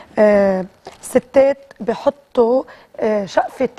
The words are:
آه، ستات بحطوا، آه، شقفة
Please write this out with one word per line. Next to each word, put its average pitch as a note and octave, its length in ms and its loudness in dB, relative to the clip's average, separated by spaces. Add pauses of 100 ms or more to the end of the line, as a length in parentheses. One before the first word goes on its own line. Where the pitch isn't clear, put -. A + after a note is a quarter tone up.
(200)
آه، G3 460 2 (360)
ستات C4+ 560 0 (220)
بحطوا، A#3+ 840 -2 (340)
آه، G#3+ 280 -2
شقفة - 540 -4